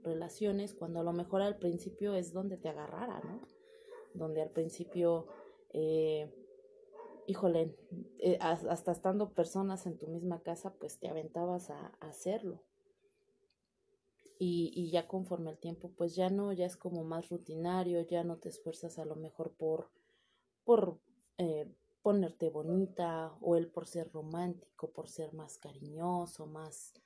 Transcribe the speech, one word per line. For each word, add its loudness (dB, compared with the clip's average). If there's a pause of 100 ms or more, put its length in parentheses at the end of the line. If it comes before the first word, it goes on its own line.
relaciones, 0
cuando -4
a 2
lo 2
mejor 2
al 2
principio -2
es 0
donde -4
te -6
agarrara, -6
¿no? -8 (720)
Donde 0
al -4
principio, 2 (460)
eh, 2 (920)
híjole, 4 (440)
eh, 6
has-, 2
hasta 0
estando 2
personas 0
en -4
tu -10
misma -4
casa, -6
pues -10
te -6
aventabas -2
a, -12
a -12
hacerlo. -4 (1800)
Y, 2
y -2
ya 2
conforme -4
el -12
tiempo, -10
pues 0
ya 4
no, 0
ya 2
es -6
como -4
más -4
rutinario, 0
ya 0
no -2
te -12
esfuerzas -8
a -6
lo -6
mejor -8
por, -2 (760)
por, 8 (360)
eh, 0 (320)
ponerte 4
bonita, 0
o 6
él 4
por -6
ser -6
romántico, -4
por -10
ser -8
más -12
cariñoso, -4
más, -14 (120)